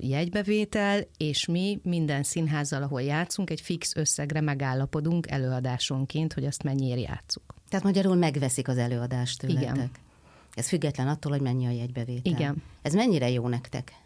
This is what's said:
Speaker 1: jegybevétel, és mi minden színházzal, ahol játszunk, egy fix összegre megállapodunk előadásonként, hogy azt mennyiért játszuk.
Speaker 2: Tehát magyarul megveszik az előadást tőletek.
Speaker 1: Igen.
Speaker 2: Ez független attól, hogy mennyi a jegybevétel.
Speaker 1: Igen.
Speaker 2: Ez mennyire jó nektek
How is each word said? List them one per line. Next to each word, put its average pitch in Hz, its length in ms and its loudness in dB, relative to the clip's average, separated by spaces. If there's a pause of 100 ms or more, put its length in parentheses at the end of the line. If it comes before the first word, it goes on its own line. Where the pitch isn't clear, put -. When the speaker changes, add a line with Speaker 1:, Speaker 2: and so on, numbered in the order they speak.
Speaker 1:
jegybevétel, 202 1000 0 (160)
és 151 300 -2
mi 185 360 0
minden 156 400 0
színházzal, 143 600 0
ahol 139 200 -2
játszunk, 160 480 -2
egy 170 100 -4
fix - 360 -4
összegre 147 440 0
megállapodunk 143 920 0
előadásonként, 131 1000 0
hogy 135 120 -4
azt 143 180 -4
mennyiért 135 380 0
játszuk. - 540 -8 (140)
Speaker 2:
Tehát 190 160 0
magyarul 190 300 4
megveszik 143 540 2
az 127 100 2
előadást 123 640 0
tőletek. 135 340 0
Speaker 1:
Igen. - 160 -2 (640)
Speaker 2:
Ez - 140 -4
független 143 400 0
attól, 151 240 0
hogy 143 80 2
mennyi 127 260 0
a 120 40 0
jegybevétel. 123 640 -2
Speaker 1:
Igen. 143 300 0 (200)
Speaker 2:
Ez 147 120 0
mennyire 180 360 4
jó 123 180 0
nektek 123 440 -4 (140)